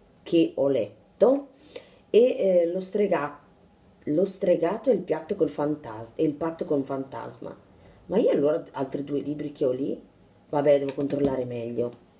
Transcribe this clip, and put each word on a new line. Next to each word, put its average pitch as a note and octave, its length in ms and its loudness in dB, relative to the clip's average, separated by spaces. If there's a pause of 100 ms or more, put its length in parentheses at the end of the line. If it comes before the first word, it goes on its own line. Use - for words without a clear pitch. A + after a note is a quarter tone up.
(240)
che E3 320 2
ho C3+ 100 2
letto, C#3+ 840 0 (600)
e, A#3+ 260 6
eh, F3+ 300 4
lo F3 140 -4
strega-, F#3 580 -2 (680)
Lo D#3 200 2
stregato F#3 680 0
e A#3 40 6
il F#3 80 -2
piatto D#3 340 -4
col D3+ 140 2
fantas-, C3+ 680 -6
e D#3+ 80 0
Il D3+ 100 0
patto E3 300 -6
con C#3+ 180 0
fantasma. B2+ 760 -10 (500)
Ma F3+ 120 -2
io B3+ 120 4
allora D3+ 300 2 (120)
altri C#3 320 -6
due C#3+ 160 -4
libri D3 320 -6
che - 120 -4
ho C3 60 2
lì? C#3 320 -4 (460)
Vabbè, C#3+ 320 4
devo C#3 140 -4
controllare C#3 500 0
meglio. A#2+ 640 -6 (140)